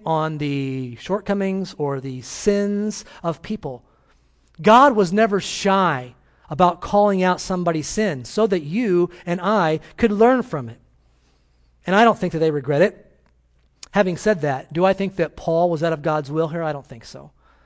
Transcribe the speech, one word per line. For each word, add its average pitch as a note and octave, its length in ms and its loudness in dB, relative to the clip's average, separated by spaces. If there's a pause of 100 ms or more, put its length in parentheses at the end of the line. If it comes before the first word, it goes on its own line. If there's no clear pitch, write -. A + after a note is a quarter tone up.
on D#3 340 -2
the C3+ 580 -6
shortcomings F#3+ 800 -4
or C#3 240 -4
the B2+ 200 -10
sins G3+ 840 -2 (180)
of E3+ 180 -4
people. C#3 440 -10 (760)
God A#3+ 320 8
was F#3+ 200 2
never G#3 260 2
shy E3+ 760 0 (340)
about F3 320 2
calling G3+ 420 2
out F#3 160 2
somebody's E3+ 480 -2
sin D3+ 380 -4
so A3 220 0
that F#3 140 0
you F3 480 0 (160)
and F3 140 -4
I F3 400 0 (180)
could A3+ 140 2
learn A#3 300 4
from C3 260 -8
it. A2+ 120 -16 (1080)
And F#3 100 0
I A3 80 6
don't A3 140 4
think F3 160 -4
that D#3+ 60 -4
they D#3+ 120 2
regret C#3+ 300 0
it. - 240 0 (840)
Having F#3 260 0
said F3+ 240 0
that, C#3 300 -4
do E3+ 120 0
I F#3+ 100 4
think F#3+ 220 -4
that E3 200 -4
Paul E3+ 340 0
was D#3+ 140 -2
out E3 100 0
of D3 80 -6
God's D3+ 300 -2
will D#3 160 -2
here? E3 160 -6
I D3+ 100 -4
don't C#3 120 -12
think A#2 200 -20
so. C#3 260 -18 (340)